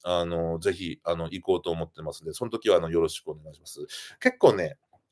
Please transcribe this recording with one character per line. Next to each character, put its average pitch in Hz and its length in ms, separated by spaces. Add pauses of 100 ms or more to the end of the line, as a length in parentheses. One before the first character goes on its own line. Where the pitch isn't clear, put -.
あ 87 220
の、 82 340
ぜ 95 140
ひ、 85 320
あ 85 100
の、 82 160
行 95 120
こ 95 140
う 85 60
と 90 80
思 82 140
っ 82 60
て 80 120
ま 76 100
す - 100
ん 78 40
で、 78 60
そ - 120
の 113 60
時 110 200
は、 92 60
あ 85 40
の、 82 100
よ 82 100
ろ 95 80
し - 120
く - 80
お 78 60
願 76 160
い 78 40
し - 60
ま - 60
す。 - 200 (340)
結 247 180
構 131 160
ね、 90 240 (340)